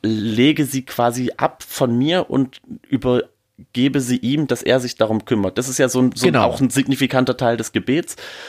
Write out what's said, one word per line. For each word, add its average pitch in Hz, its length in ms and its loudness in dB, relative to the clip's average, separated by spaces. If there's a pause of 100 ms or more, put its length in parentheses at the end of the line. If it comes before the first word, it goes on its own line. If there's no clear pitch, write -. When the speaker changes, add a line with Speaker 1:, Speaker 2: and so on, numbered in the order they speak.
Speaker 1:
lege 113 600 2
sie 131 180 -4
quasi 120 540 -2
ab - 280 -4
von 120 320 0
mir 160 320 0
und 131 300 -2 (300)
übergebe 131 1120 -2
sie 123 160 -2
ihm, 139 300 0
dass 120 140 -2
er 127 200 2
sich 123 140 -8
darum 110 300 0
kümmert. 98 320 0
Das 127 120 -4
ist 127 100 -6
ja 135 100 4
so 127 120 2
ein, 123 120 4
so - 140 0
ein, 160 60 4
Speaker 2:
Genau. 120 120 4
Speaker 1:
auch 120 140 0
ein 131 100 4
signifikanter 131 680 0
Teil 117 200 0
des 110 140 -6
Gebets. 131 460 -2 (320)